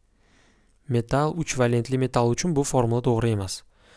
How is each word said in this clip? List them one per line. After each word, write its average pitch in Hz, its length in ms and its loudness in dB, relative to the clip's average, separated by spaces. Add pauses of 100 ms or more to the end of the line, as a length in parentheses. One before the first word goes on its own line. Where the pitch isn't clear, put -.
(880)
Metall 131 500 0
uch - 200 -4
valentli 120 400 2
metall 127 360 2
uchun 170 220 -2
bu 139 100 2
formula 120 400 0
to'g'ri 117 300 2
emas. 98 260 -6 (340)